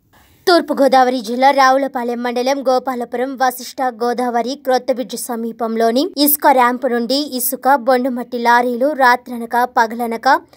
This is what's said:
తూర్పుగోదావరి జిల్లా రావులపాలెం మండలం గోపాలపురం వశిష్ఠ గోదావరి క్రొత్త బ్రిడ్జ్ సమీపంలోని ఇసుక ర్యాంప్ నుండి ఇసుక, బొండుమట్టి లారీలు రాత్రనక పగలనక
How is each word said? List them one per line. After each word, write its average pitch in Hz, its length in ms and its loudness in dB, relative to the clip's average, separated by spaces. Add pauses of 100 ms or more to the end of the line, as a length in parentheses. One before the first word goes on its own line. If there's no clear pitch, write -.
(480)
తూర్పుగోదావరి 262 760 2
జిల్లా 247 300 2
రావులపాలెం 262 720 0
మండలం 247 440 -2
గోపాలపురం 254 680 -2
వశిష్ఠ 254 460 -2
గోదావరి 240 720 -2
క్రొత్త 262 360 -2
బ్రిడ్జ్ 240 260 -6
సమీపంలోని 226 1000 -2
ఇసుక 294 300 0
ర్యాంప్ 247 440 2
నుండి 240 240 -2
ఇసుక, 254 600 -2
బొండుమట్టి 247 640 -2
లారీలు 240 540 2
రాత్రనక 247 680 0
పగలనక 233 640 -2 (280)